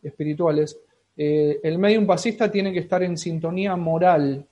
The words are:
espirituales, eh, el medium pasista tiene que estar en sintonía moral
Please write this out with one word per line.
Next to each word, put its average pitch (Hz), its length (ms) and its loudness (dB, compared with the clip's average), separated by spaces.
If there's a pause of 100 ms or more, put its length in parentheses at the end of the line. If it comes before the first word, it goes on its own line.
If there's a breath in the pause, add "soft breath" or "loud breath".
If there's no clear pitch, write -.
espirituales, 151 760 -2 (380 soft breath)
eh, 151 460 0
el 160 160 -2
medium 208 280 4
pasista 208 440 0
tiene 196 220 -2
que 180 80 -2
estar 180 220 -2
en 175 160 -2
sintonía 175 580 -4
moral 165 760 2